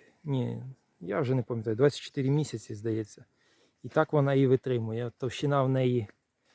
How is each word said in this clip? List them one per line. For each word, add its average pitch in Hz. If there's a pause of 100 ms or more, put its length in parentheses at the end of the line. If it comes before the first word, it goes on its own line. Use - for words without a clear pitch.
(240)
ні, 123 (380)
я 175
вже 131
не 127
пам'ятаю, 113
двадцять 139
чотири 135
місяці, 143
здається. 110 (580)
І 131
так -
вона 139
і 135
витримує. 120
Товщина 139
в 131
неї 127 (460)